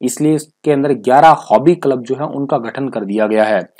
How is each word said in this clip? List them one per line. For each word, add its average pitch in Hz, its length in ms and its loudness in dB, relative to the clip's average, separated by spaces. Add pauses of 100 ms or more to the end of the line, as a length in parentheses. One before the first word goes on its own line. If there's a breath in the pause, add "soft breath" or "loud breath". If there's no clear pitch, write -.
इसलिए 151 340 0
इसके - 360 -6
अंदर 143 220 0
ग्यारह 127 340 4
हॉबी 147 480 2
क्लब 135 260 -4
जो 123 140 -6
है 143 100 -8
उनका 139 320 -6
गठन 123 320 -8
कर 110 160 -6
दिया 107 220 -2
गया 107 160 2
है। 107 180 0 (180)